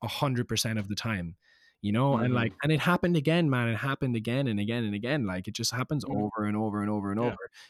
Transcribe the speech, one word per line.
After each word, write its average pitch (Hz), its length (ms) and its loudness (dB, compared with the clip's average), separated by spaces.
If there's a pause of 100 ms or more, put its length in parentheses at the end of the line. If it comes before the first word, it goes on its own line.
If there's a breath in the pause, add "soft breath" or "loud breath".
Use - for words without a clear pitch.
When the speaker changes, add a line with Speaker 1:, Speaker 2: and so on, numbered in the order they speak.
Speaker 1:
a 113 60 -2
hundred 123 400 0
percent 110 320 0
of 98 80 -4
the 101 80 -4
time, 90 420 -4 (440 soft breath)
you 101 100 0
know? 131 260 4
And, 123 160 2
like, 117 160 2
Speaker 2:
Mm-hmm. - 140 -10
Speaker 1:
and 151 80 2
it 147 100 4
happened 175 360 2
again, 160 320 4
man. 120 200 2
It 113 80 0
happened 135 380 -2
again 120 320 0
and 104 120 0
again 117 240 0
and 104 120 -2
again. 120 300 -2
Like, 92 220 -4
it 107 80 -6
just - 160 -2
happens 127 360 -2
Speaker 2:
Mm. 104 220 -2
Speaker 1:
over 107 160 -2
and 104 120 0
over 104 240 0
and 104 80 0
over 101 220 -2
and 104 80 -2
Speaker 2:
Yeah. 117 160 0
Speaker 1:
over. - 140 -14 (200 loud breath)